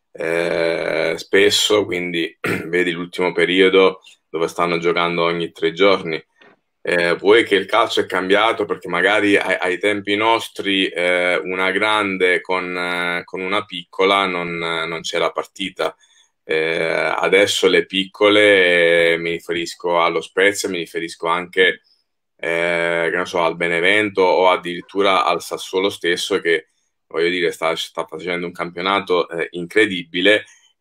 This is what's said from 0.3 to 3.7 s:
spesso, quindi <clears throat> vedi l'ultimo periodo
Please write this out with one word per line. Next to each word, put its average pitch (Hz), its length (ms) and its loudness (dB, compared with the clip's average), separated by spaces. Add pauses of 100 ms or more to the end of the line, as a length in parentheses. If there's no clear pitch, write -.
spesso, 101 680 2
quindi 87 540 -4
<clears throat> 87 280 -4
vedi 90 240 0
l'ultimo 87 420 -2
periodo 92 680 4 (280)